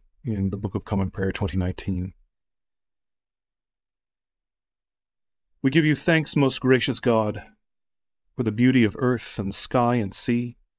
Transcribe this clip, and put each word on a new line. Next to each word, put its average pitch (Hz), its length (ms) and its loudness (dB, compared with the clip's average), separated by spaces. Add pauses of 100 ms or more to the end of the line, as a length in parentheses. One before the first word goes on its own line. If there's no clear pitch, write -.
(220)
in 98 280 -2
the 95 60 -6
Book 101 180 -8
of 98 100 -4
Common 95 260 -2
Prayer 95 220 -4
twenty 92 240 -4
nineteen. 90 560 -4 (3500)
We 135 80 4
give 151 140 4
you 151 120 4
thanks, 160 400 0
most 139 240 2
gracious 127 400 2
God, 110 420 0 (960)
for 123 80 -2
the 110 80 0
beauty 123 320 4
of 101 140 0
earth 123 400 -2
and 98 140 -4
sky 120 440 0
and 101 180 -2
sea, 120 440 -2 (200)